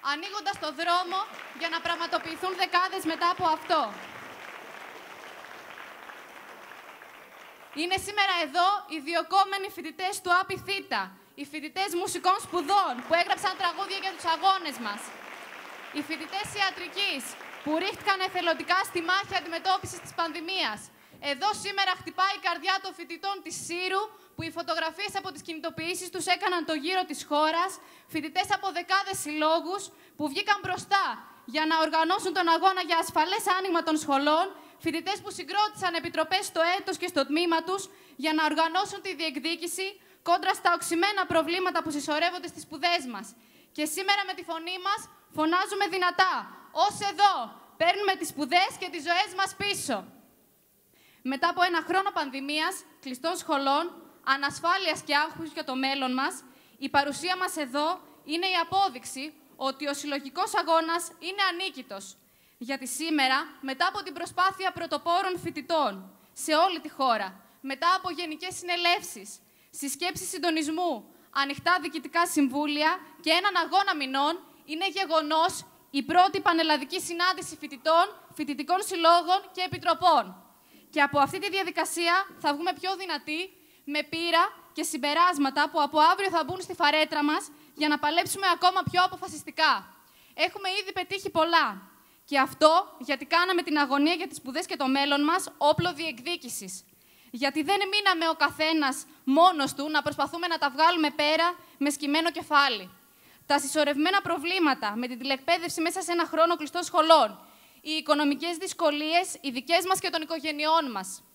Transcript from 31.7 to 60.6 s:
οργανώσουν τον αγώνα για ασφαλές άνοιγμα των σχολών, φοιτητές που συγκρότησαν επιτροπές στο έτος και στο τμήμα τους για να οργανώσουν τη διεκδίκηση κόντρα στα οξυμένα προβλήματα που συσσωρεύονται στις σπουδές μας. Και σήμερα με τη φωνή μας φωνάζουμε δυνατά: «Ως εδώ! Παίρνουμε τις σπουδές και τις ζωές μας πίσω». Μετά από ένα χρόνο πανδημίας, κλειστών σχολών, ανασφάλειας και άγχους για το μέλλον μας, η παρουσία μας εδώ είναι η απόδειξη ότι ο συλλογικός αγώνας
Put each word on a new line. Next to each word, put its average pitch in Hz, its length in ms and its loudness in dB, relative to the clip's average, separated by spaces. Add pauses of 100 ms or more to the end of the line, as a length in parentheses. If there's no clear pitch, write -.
οργανώσουν 320 480 0
τον 339 220 2
αγώνα 370 340 2
για 339 140 4
ασφαλές 359 400 0 (140)
άνοιγμα 370 260 0
των 311 140 0
σχολών, 294 480 2 (380)
φοιτητές 330 380 -2
που 392 100 -10
συγκρότησαν 370 600 -2
επιτροπές 339 520 0
στο - 160 -2 (160)
έτος 381 200 -4
και 359 100 -6
στο 285 180 0
τμήμα 330 380 2
τους 370 260 -4 (260)
για 311 180 -2
να 311 120 2
οργανώσουν 330 560 0
τη 381 140 -6
διεκδίκηση 330 720 -4 (360)
κόντρα 381 300 2
στα 370 240 2
οξυμένα 359 480 0
προβλήματα 339 580 0
που 311 80 -4
συσσωρεύονται 320 560 -2
στις - 140 -14
σπουδές 330 420 -2 (100)
μας. 190 140 -10 (480)
Και 302 100 -2
σήμερα 381 400 0
με 381 80 -6
τη 359 100 -10
φωνή 330 340 -8 (100)
μας 415 120 0 (380)
φωνάζουμε 370 480 2 (100)
δυνατά: 359 380 4 (380)
«Ως 381 240 2 (160)
εδώ! 381 220 6 (440)
Παίρνουμε 381 420 2
τις 330 80 -4
σπουδές 320 520 0
και 370 140 -8
τις 330 160 -8
ζωές 359 300 2
μας 370 100 0 (120)
πίσω». 381 360 -2 (1200)
Μετά 277 280 0
από 349 200 0
ένα 339 180 2
χρόνο 392 240 2
πανδημίας, 302 640 -2 (260)
κλειστών 269 360 -4
σχολών, 294 640 0 (340)
ανασφάλειας 330 680 0
και 294 140 -2
άγχους 311 360 0
για 320 120 -8
το 269 120 -6
μέλλον 269 380 -2
μας, 285 300 -4 (340)
η 269 120 -8
παρουσία 294 480 0
μας 370 200 -4
εδώ 302 440 -2 (220)
είναι 330 220 -2
η 370 160 0
απόδειξη 311 720 -2 (220)
ότι 269 320 -4
ο 285 60 -2
συλλογικός 285 640 -4
αγώνας 330 640 2